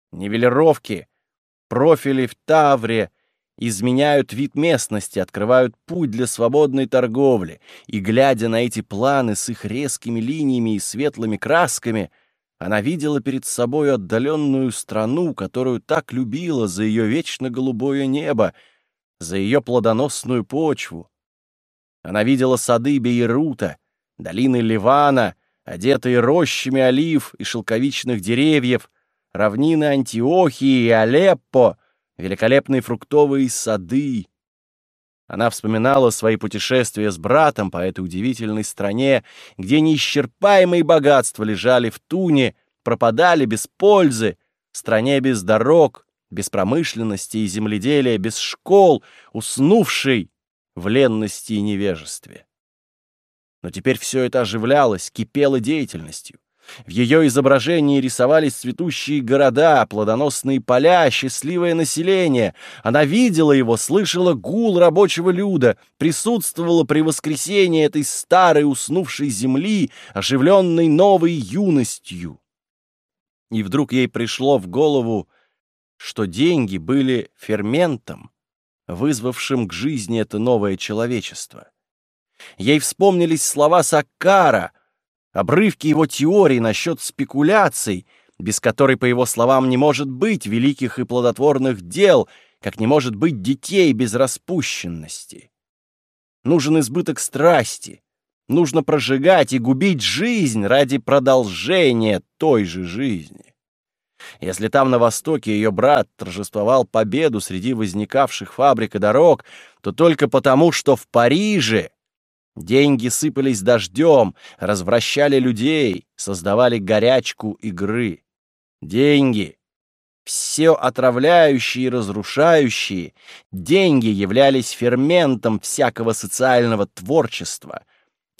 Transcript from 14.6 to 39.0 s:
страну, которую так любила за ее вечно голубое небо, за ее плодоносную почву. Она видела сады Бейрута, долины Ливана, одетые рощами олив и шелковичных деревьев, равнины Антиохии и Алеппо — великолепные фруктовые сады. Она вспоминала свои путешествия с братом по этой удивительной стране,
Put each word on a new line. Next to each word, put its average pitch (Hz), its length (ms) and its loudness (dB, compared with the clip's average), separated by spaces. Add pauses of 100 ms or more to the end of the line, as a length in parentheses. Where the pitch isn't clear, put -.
страну, 127 600 -4
которую 123 480 -6
так - 300 -4
любила 127 560 -4
за 92 160 -6
ее 110 220 0
вечно 131 440 -4
голубое 131 560 -4
небо, 131 480 -2 (640)
за 82 180 -8
ее 107 240 0
плодоносную 120 840 -2
почву. 135 640 -6 (920)
Она 101 200 -2
видела 131 320 2
сады 123 440 0
Бейрута, 120 800 -2 (400)
долины 120 440 -2
Ливана, 117 760 2 (300)
одетые 123 540 0
рощами 135 640 0
олив 139 560 0
и - 60 -12
шелковичных 117 800 -4
деревьев, 123 680 0 (440)
равнины 131 500 0
Антиохии 135 1040 0
и 117 40 2
Алеппо — 123 880 2 (400)
великолепные 120 640 0
фруктовые 139 680 0
сады. 113 800 -4 (1000)
Она 113 220 -2
вспоминала 117 600 2
свои 110 280 0
путешествия 107 760 -2
с 87 60 -8
братом 110 520 0
по 90 80 -10
этой 92 220 -6
удивительной 107 640 -6
стране, 113 600 -2 (340)